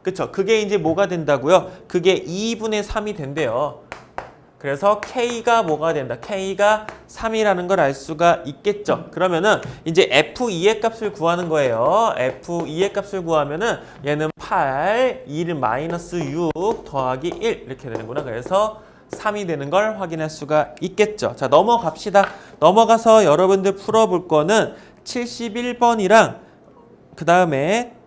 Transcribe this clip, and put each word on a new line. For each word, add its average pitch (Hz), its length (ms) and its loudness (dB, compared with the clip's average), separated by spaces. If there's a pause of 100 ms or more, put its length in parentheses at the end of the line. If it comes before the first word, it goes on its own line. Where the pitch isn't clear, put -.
그쵸? 185 300 -6
그게 214 300 0
이제 208 160 -2
뭐가 165 300 0
된다고요? 156 640 2 (160)
그게 180 260 2
이분의 214 680 -4
삼이 208 300 -6
된대요. 139 720 -4 (720)
그래서 190 420 0
K가 233 640 0
뭐가 156 320 0
된다? 127 260 -4
K가 202 680 0 (180)
삼이라는 208 640 -2
걸 190 120 2
알 139 140 2
수가 160 520 0
있겠죠. 160 680 -4
그러면은 180 500 2 (220)
이제 165 260 4
에프 226 400 2
이의 202 300 0
값을 226 320 -4
구하는 170 380 -2
거예요. 151 680 2
에프 165 500 -4
이의 180 240 -2
값을 196 340 -6
구하면은 160 540 -2 (260)
얘는 151 340 -2
팔, 185 880 -2
일 170 260 -4
마이너스 156 640 -4
육 160 360 -2 (340)
더하기 131 420 -4
일 214 400 -4
이렇게 131 220 -14
되는구나. 113 340 -6
그래서 185 580 -2 (280)
삼이 208 360 -6
되는 147 240 -4
걸 208 300 0
확인할 165 320 -6
수가 151 500 -2
있겠죠. 185 540 -2
자, 135 120 -4
넘어갑시다. 190 760 2 (340)
넘어가서 220 680 6
여러분들 190 500 4
풀어볼 202 520 0
거는 160 460 2 (300)
칠십일 240 720 -6
번이랑 214 640 4 (760)
그 - 100 -12
다음에 175 720 2 (120)